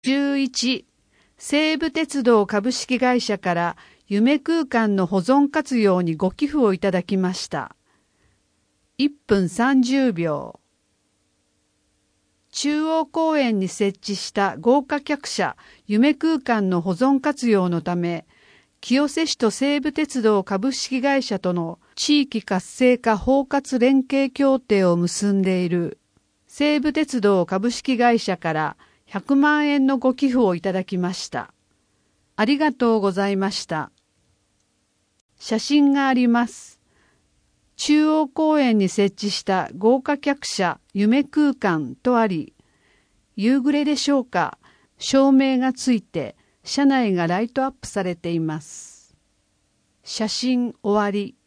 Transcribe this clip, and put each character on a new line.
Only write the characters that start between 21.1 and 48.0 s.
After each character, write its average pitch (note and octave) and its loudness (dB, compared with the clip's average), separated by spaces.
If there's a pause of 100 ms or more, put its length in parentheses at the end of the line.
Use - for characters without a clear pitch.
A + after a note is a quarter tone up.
社 G3 -6
と F3+ -2
の E3+ -6 (160)
地 D4 2
域 A3+ -6
活 F#3 -4
性 B3 2
化 A#3 0
包 C4 2
括 C#4 -2
連 C4 4
携 C4+ 0
協 C4+ 2
定 G3+ 0
を F3 4
結 F#3 0
ん G3 2
で F#3 0
い E3+ -2
る E3+ -4 (480)
西 D4 0
武 D4 0
鉄 D4 -2
道 F#3+ 2
株 F#3+ -2
式 B3+ -4
会 A#3+ 4
社 F#3+ -2
か E3 -4
ら D#3 -4 (300)
百 G#3+ -2
万 D4 2
円 C#4+ 2
の C4+ 0
ご B3+ 0
寄 C4+ -2
付 B3 2
を F#3+ 2
い E3 -6
た G3 -4
だ F#3 -2
き F#3 -6
ま F3+ -2
し - -12
た。 A#2+ -10 (840)
あ G#3+ 0
り C#4 0
が D4+ 2
と A#3 2
う G#3+ 2
ご G3 0
ざ G3 -2
い G3 -2
ま G3 -2
し - -8
た。 D#3 -6 (1500)
写 A3 -4
真 C#4+ 4
が C#4 2
あ C4 2
り B3 4
ま A#3 2
す。 - -18 (960)
中 D4+ 2
央 D#4 2
公 D#4 2
園 A#3+ 2
に F#3+ 2
設 G3+ -2
置 G3+ -2
し - -6
た F#3 -2
豪 A3+ 2
華 C#4+ -2
客 C#4+ -4
車 - -4 (140)
夢 A3 2
空 C#4+ -2
間 D#3 -4
と B3 0
あ A3+ 2
り、 F3 -6 (840)
夕 A#3+ 2
暮 C#4+ 0
れ D4 0
で D4 0
し - -2
ょ C#4 2
う A#3+ -6
か、 - -4 (400)
照 C4+ 4
明 C4+ 4
が B3+ 0
つ B3+ -2
い G#3+ 2
て、 - -8 (260)
車 C#4 0
内 B3+ 2
が F3 0
ラ F3+ 0
イ A#3 -4
ト C4+ -2
ア C4+ -2
ッ - -4
プ - -20
さ G3+ -6